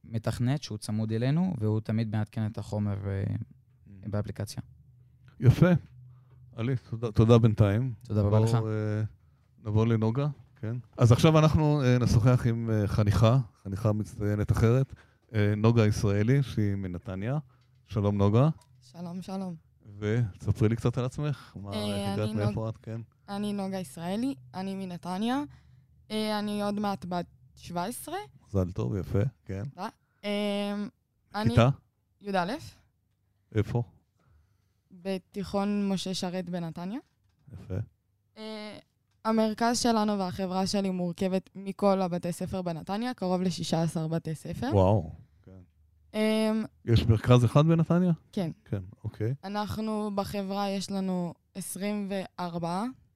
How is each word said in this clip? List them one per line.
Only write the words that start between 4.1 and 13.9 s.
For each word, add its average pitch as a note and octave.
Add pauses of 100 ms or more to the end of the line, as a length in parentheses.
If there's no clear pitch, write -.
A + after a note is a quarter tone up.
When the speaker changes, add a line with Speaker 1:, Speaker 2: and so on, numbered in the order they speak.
Speaker 1:
באפליקציה. - (800)
Speaker 2:
יפה. B2 (920)
עלי, A#2+ (140)
תודה, A2+
תודה A#2
בינתיים. A2+ (100)
Speaker 1:
תודה G#2
רבה G2+
Speaker 2:
בואו, A2
Speaker 1:
לך. A2+
Speaker 2:
אה, G#2+ (600)
נעבור A2
לנוגה, A2+ (300)
כן. A2+ (200)
אז A#2+
עכשיו D#3+
אנחנו, D3+
אה, B2
נשוחח A#2+
עם, A#2
אה, G#2+
חניכה, G#2+ (260)
חניכה G2